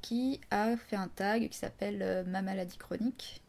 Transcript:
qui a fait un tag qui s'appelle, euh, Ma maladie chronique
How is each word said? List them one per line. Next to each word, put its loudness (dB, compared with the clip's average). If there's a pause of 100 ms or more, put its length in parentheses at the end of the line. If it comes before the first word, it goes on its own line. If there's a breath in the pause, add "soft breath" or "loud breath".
qui 2 (120)
a 4
fait -4
un 0
tag 2
qui -10
s'appelle, -2
euh, 2
Ma 0
maladie -2
chronique -4